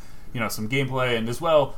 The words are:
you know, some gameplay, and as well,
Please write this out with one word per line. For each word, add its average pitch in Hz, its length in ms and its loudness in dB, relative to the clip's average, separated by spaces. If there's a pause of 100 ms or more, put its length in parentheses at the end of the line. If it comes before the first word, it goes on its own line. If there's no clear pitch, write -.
(340)
you 123 60 -2
know, 107 80 0
some 107 200 -4
gameplay, 127 480 0
and 113 120 0
as 120 120 -4
well, 147 380 4